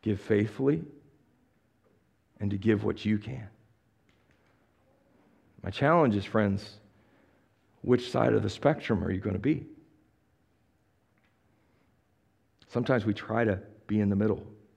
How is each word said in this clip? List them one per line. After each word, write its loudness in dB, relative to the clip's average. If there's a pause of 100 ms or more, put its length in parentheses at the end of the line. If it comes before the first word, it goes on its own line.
give -2
faithfully 0 (1600)
and -2
to -4
give 2
what -4
you 2
can." -10 (2250)
My -6
challenge 4
is, -2
friends, 0 (1040)
which 0
side 2
of 2
the -2
spectrum 0
are -2
you -4
gonna -4
be? -2 (3000)
Sometimes 0
we 0
try -2
to 0 (260)
be 0
in 2
the 2
middle. 0 (300)